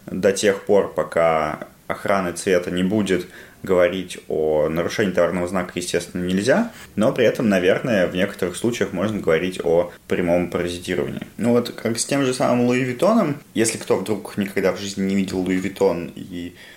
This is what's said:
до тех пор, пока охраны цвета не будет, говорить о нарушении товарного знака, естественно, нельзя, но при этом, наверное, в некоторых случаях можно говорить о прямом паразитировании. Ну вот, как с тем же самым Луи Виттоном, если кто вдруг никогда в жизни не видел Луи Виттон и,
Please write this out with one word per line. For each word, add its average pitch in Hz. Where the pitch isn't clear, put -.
до 92
тех 98
пор, 98
пока 80
охраны 98
цвета 90
не 90
будет, 95
говорить 90
о 78
нарушении 87
товарного 87
знака, 90
естественно, 90
нельзя, 113
но 110
при 131
этом, 110
наверное, 95
в 71
некоторых 90
случаях 113
можно 98
говорить 87
о 85
прямом 87
паразитировании. 87
Ну 117
вот, 120
как 113
с -
тем 139
же 127
самым 123
Луи 127
Виттоном, 151
если 110
кто -
вдруг 98
никогда 95
в 90
жизни 98
не 98
видел 95
Луи 92
Виттон 92
и, 87